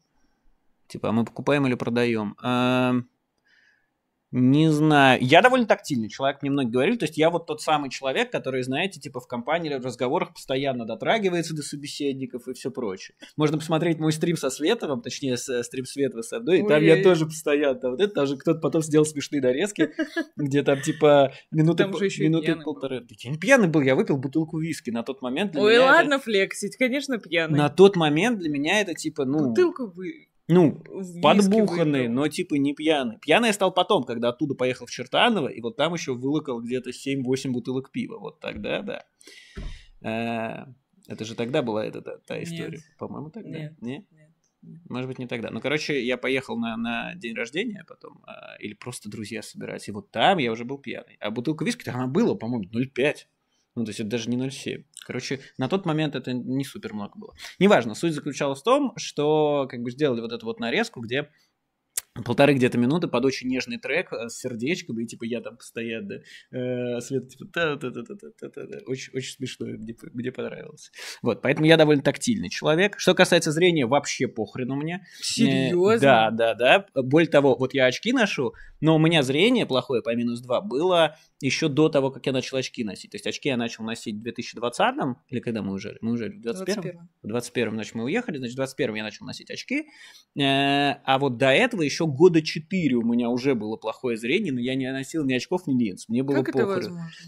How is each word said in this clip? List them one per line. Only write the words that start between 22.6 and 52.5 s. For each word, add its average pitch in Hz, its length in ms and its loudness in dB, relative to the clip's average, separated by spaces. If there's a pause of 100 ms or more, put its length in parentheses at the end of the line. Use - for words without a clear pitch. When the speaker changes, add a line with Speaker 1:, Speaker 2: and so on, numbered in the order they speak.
Speaker 2:
был. 151 80 -4
Speaker 1:
полторы. 131 280 -6
Да - 160 -20
я 120 140 -10
не 156 60 -6
пьяный 214 320 6
был, 151 120 4
я 131 140 4
выпил 160 220 2
бутылку 156 420 -4
виски. 160 320 -6
На 117 120 -4
тот - 180 -8
момент 156 320 -2
для 175 80 -2
Speaker 2:
Ой, 214 160 6
Speaker 1:
меня 262 80 8
это 269 100 6
Speaker 2:
ладно, 294 240 4
флексить, 196 560 -2
конечно, 262 440 -2
пьяный. 160 380 0
Speaker 1:
На 147 120 4
тот 196 260 8
момент 170 440 2
для 165 100 -4
меня 156 320 2
это, 196 140 -4
типа, 151 280 -4
ну 147 260 2
Speaker 2:
Бутылку 277 380 2
вы- 180 400 -14 (200)
Speaker 1:
ну, 165 400 6
Speaker 2:
в 175 140 -12
виски 175 220 -12
Speaker 1:
подбуханный, 175 800 4
Speaker 2:
выпил. 117 120 -2
Speaker 1:
но, 143 140 2
типа, 156 260 -6
не 143 220 0
пьяный. 147 420 0
Пьяный 208 300 4
я 208 60 2
стал 185 200 0
потом, 180 300 2
когда 117 260 -2
оттуда 131 240 -4
поехал 127 320 -2
в - 60 -16
Чертаново, 170 560 0
и - 120 -10
вот 113 160 -8
там 165 200 0
еще 151 180 -6
вылокал 135 480 -4
где-то 123 320 -6
семь-восемь 135 580 -4
бутылок 127 380 -6
пива. - 300 -8
Вот - 200 -14
тогда, 110 440 -6
да. - 220 -10 (960)
Э, 113 640 -6 (420)
это 107 180 -10
же 113 100 -10
тогда 127 280 -4
была 110 220 -4
эта, 107 160 -10
та, - 240 -12
та 120 120 -10
Speaker 2:
Нет. 110 100 -8
Speaker 1:
история. 160 320 -10 (200)
По-моему, 120 320 -12
тогда. 202 180 -16
Speaker 2:
Нет. 156 320 -12
Speaker 1:
Не? 123 100 -8 (200)
Speaker 2:
Нет. 156 180 -20 (320)
Нет. - 280 -20
Speaker 1:
Может 127 180 -6
быть, 131 120 -10
не 127 80 -10
тогда. 120 240 -8
Ну, 110 100 -8
короче, 143 420 -4
я 123 140 -2
поехал 127 400 -4
на, 113 200 -4
на 117 380 -6
день 117 200 -12
рождения 151 520 -6
потом, - 400 -20
а, - 320 -18
или 107 140 -10
просто - 360 -14
друзья 107 340 -10
собирались, 104 440 -12
и 110 40 -8
вот 101 200 -12
там 160 280 2
я 120 120 -2
уже 117 140 -8
был 139 140 -8
пьяный. - 400 -14
А 104 120 -6
бутылка 127 340 -4
виски, 233 180 -4
там 117 120 -8
она 127 120 -4
была, 151 280 2
по-моему, 110 360 -6